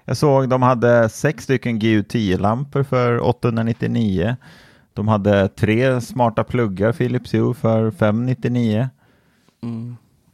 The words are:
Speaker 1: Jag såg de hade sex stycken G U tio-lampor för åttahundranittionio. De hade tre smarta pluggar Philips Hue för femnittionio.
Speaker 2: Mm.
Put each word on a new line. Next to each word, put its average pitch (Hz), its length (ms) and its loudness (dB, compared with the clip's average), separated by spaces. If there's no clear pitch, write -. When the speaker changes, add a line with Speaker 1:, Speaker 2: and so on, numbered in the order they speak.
Speaker 1:
Jag - 120 -4
såg 135 320 2
de 127 140 2
hade 120 460 4
sex - 360 -4
stycken 120 340 -2
G 110 140 2
U 107 100 2
tio-lampor 110 800 -2
för 120 380 0
åttahundranittionio. 113 1160 -2
De 104 140 -2
hade 101 400 2
tre 117 520 0
smarta 117 440 -2
pluggar 110 480 0
Philips 123 420 -4
Hue 117 200 0
för 113 360 0
femnittionio. 120 960 0
Speaker 2:
Mm. 117 340 -10